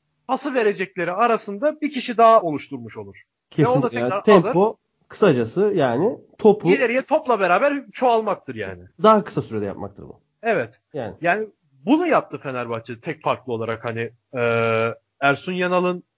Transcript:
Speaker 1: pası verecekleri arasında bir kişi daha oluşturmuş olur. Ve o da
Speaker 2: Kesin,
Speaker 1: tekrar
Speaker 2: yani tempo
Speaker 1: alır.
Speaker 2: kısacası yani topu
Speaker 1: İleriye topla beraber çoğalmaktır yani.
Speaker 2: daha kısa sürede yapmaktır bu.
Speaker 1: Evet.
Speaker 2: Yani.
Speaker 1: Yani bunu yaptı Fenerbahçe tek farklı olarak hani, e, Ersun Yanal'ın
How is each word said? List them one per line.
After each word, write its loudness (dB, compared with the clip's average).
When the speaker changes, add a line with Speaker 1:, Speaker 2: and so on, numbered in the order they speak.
Speaker 1:
pası -4
verecekleri -2
arasında -2
bir -4
kişi -8
daha 8
oluşturmuş -8
olur. -16
Ve 6
o 2
da 0
Speaker 2:
Kesin, -6
Speaker 1:
tekrar -2
Speaker 2:
yani -4
tempo 4
Speaker 1:
alır. -2
Speaker 2:
kısacası 0
yani 0
topu 4
Speaker 1:
İleriye 2
topla 0
beraber 0
çoğalmaktır -2
yani. -10
Speaker 2:
daha 6
kısa -6
sürede -6
yapmaktır -10
bu. -20
Speaker 1:
Evet. -2
Speaker 2:
Yani. -8
Speaker 1:
Yani -2
bunu 2
yaptı 0
Fenerbahçe -8
tek -10
farklı -4
olarak -6
hani, -6
e, -4
Ersun -2
Yanal'ın -2